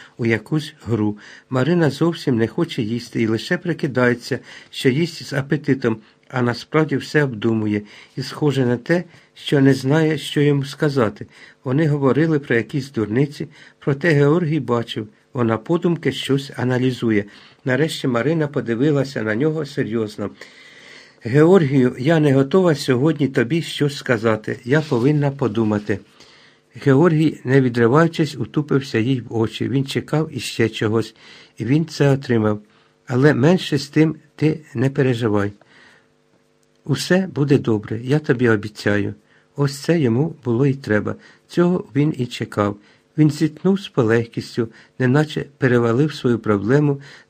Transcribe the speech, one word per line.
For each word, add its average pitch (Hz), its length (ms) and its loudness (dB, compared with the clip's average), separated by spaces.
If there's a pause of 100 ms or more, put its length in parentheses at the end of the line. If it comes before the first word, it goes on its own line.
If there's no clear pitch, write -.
(180)
у 120 80 -4
якусь 113 480 -2 (120)
гру. 107 320 -2 (320)
Марина 147 400 2
зовсім 160 480 -2
не 113 100 2
хоче 170 340 -4
їсти 117 400 -6
і 113 60 2
лише 113 300 -2
прикидається, 127 840 -2 (300)
що - 200 0
їсть 160 340 -2
з - 100 -12
апетитом, 135 640 -2 (320)
а 127 120 -4
насправді 139 560 -2
все - 260 0
обдумує, 110 580 -2 (340)
і 139 60 -8
схоже 135 440 -2
на 120 120 0
те, 170 260 -2 (300)
що - 280 0
не 139 120 6
знає, 151 440 2
що - 240 -4
йому 143 240 2
сказати. 131 640 -2 (360)
Вони 143 240 0
говорили 143 520 2
про 139 160 -2
якісь 117 360 -2
дурниці, 127 560 -2 (320)
проте 147 300 -2
Георгій 151 500 2
бачив, 117 480 -4 (260)
вона 113 240 0
подумки 165 540 -2
щось 139 440 -4
аналізує. 120 680 0 (400)
Нарешті 139 420 -2
Марина 143 400 0
подивилася 131 760 -2
на 107 120 -2
нього 156 300 -2
серйозно. 107 640 -6 (960)
«Георгію, 139 760 4
я 160 200 2
не 147 140 4
готова 151 420 4
сьогодні 139 520 0
тобі 139 340 0
щось 143 360 -4
сказати. 113 680 -2
Я 143 160 2
повинна 143 500 0
подумати». 107 680 -2 (840)
Георгій, 151 580 4
не 131 180 4
відриваючись, 131 720 2
утупився 135 640 -2
їй 123 220 -2
в 113 160 -8
очі. 110 320 -2
Він 131 160 0
чекав 151 480 -4
іще 117 360 -2
чогось, 113 460 -2 (420)
і 113 80 -6
він 147 200 2
це 147 240 0
отримав. 113 520 0 (460)
«Але 131 260 4
менше 151 440 2
з - 100 -6
тим 156 280 2 (200)
ти 156 240 -2 (140)
не 127 160 0
переживай. 117 640 0 (1300)
Усе 175 500 0
буде 139 220 2
добре, 110 460 -2
я 135 160 0
тобі 127 300 0
обіцяю». 104 640 -2 (420)
Ось 143 220 -2
це 170 220 0
йому 139 360 0 (100)
було 120 200 0
й 135 80 2
треба. 104 420 -2 (320)
Цього 175 380 0 (100)
він 147 220 0
і 123 80 -4
чекав. 104 520 -4 (400)
Він 156 140 4
зітхнув 165 480 -2
з - 80 -14
полегкістю, 113 800 0 (320)
неначе 143 460 2 (120)
перевалив 123 560 2
свою 120 260 0
проблему 131 640 0 (280)